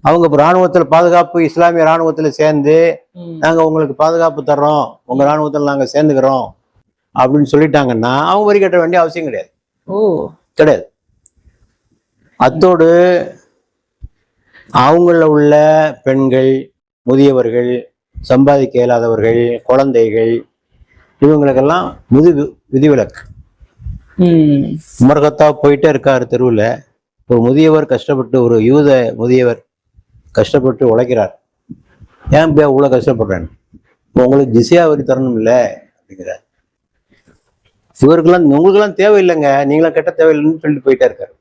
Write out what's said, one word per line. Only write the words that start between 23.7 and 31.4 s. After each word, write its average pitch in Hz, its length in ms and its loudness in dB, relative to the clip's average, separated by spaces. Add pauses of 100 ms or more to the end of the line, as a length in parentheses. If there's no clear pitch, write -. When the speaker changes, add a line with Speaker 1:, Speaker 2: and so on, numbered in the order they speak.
Speaker 2:
ம். 160 460 2 (340)
Speaker 1:
உமர் 143 260 2
கத்தாப் 151 400 0
போயிட்டே 147 260 2
இருக்காரு 135 380 -2
தெருவுல, 120 360 -2 (680)
ஒரு 120 100 2
முதியவர் 151 460 2
கஷ்டப்பட்டு, 131 560 -4
ஒரு 117 220 2
யூத 143 260 2 (260)
முதியவர் 123 440 -2 (720)
கஷ்டப்பட்டு 127 540 -2
உழைக்கிறார், 117 460 -2 (1000)